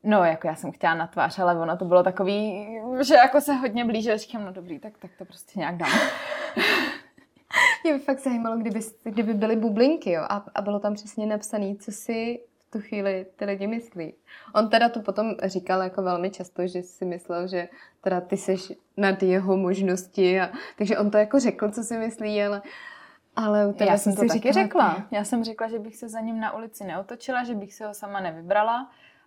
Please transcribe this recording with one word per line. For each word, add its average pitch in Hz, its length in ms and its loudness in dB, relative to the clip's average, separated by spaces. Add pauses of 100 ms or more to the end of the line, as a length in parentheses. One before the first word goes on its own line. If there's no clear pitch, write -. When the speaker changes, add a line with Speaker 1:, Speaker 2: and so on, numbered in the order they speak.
Speaker 1:
No, 202 200 6
jako 160 220 2
já 160 80 -2
jsem 160 180 -10
chtěla 165 220 0
na 165 120 -4
tvář, 170 320 -2
ale 175 200 2
ono 165 180 -2
to 185 80 -6
bylo 180 180 6
takový, 202 640 -2 (340)
že 285 140 4
jako 269 260 8
se 285 140 -2
hodně 240 300 -2
blížilo, 220 340 0
říkám, 214 260 -10
no 185 80 -10
dobrý, 175 260 -12
tak, - 200 -18
tak 180 200 -18
to 190 60 -14
prostě - 340 -14
nějak 170 180 -4
dám. 165 140 -2 (680)
<laughs> - 80 0 (1200)
Speaker 2:
Mě 320 80 4
by 277 60 2
fakt 269 200 -2
zajímalo, 233 380 -2
kdyby, 220 240 -2 (240)
kdyby 226 300 -2
byly 220 220 2
bublinky, 226 560 2
jo, 160 100 0
a, 202 220 -4 (100)
a - 80 -2
bylo 208 180 -2
tam 208 140 -2
přesně 214 320 -8
napsaný, 208 520 -4
co - 140 -12
si 233 480 -6 (180)
v - 120 -20
tu 214 100 -6
chvíli 196 460 -4 (100)
ty 208 80 -8
lidi 202 220 -4
myslí. 214 480 -8 (400)
On 214 140 4
teda 226 200 6
to 233 120 -2
potom 208 340 -2 (100)
říkal 185 380 -2
jako 185 200 -4
velmi 180 280 0
často, 180 360 -6
že 180 160 -6
si - 220 -10
myslel, 175 440 -6
že 175 200 -4 (320)
teda 180 200 0
ty 180 160 -4
seš 190 360 -2 (240)
nad 196 260 2
jeho 190 340 4
možnosti 185 840 2
a, 175 100 -2 (280)
takže 208 200 0
on 208 120 2
to 208 80 4
jako 214 220 6
řekl, 233 300 0
co 233 120 -6
si 226 160 -4
myslí, 214 440 -2
ale... 202 200 -2 (720)
Ale 208 300 4
u 202 60 2
tebe 202 180 2
Speaker 1:
Já 202 80 6
Speaker 2:
jsem 202 140 2
Speaker 1:
jsem 208 160 4
to 214 40 4
Speaker 2:
si 220 80 2
Speaker 1:
taky 247 120 2
Speaker 2:
říkala, 370 120 6
Speaker 1:
řekla. 208 300 4 (140)
Speaker 2:
ty 220 80 -4
Speaker 1:
Já 208 80 -2
jsem 226 200 -2
řekla, 226 240 -6
že 226 100 -6
bych 214 180 -12
se 233 120 -14
za 220 120 -10
ním 226 200 -6
na 220 140 -4
ulici 220 300 -12
neotočila, 240 600 -6
že 240 100 -6
bych 202 200 -10
si 226 100 -14
ho 208 100 -10
sama 202 260 -8
nevybrala, 196 720 -2 (360)